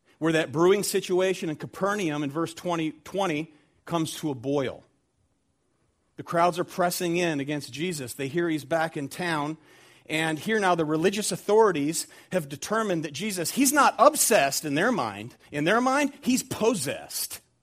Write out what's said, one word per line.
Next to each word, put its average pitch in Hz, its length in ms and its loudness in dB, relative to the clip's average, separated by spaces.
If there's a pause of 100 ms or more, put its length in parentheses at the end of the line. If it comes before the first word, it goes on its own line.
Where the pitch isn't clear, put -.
(200)
where 160 140 2
that 156 180 0
brewing 180 320 4
situation 185 680 0
in 151 60 -6
Capernaum 170 680 -4
in 143 60 -4
verse 165 240 -4
twenty, 165 380 -4 (120)
twenty 165 500 -4 (320)
comes 165 320 -2
to 156 120 -4
a 139 60 -2
boil. 131 480 -2 (1300)
The 143 60 -12
crowds 175 360 2
are 175 40 -2
pressing 175 540 -2
in 165 220 0
against 139 340 -6
Jesus. 143 400 -6
They 135 140 -6
hear 170 200 -2
he's 156 160 -2
back 160 320 0
in 143 140 -6
town. 160 480 -4 (480)
And 160 320 -2
here 214 220 0
now 185 160 4
the 165 100 2
religious 185 460 0
authorities 175 760 2 (240)
have 175 160 -2
determined 180 560 -2
that 156 80 -8
Jesus, 180 400 -4
he's 262 220 2
not 262 240 4
obsessed 208 680 4
in 143 100 -2
their 196 160 2
mind. 117 440 -4 (160)
In 147 120 -2
their 214 180 4
mind, 277 400 0
he's 254 220 0
possessed. - 1000 -4 (220)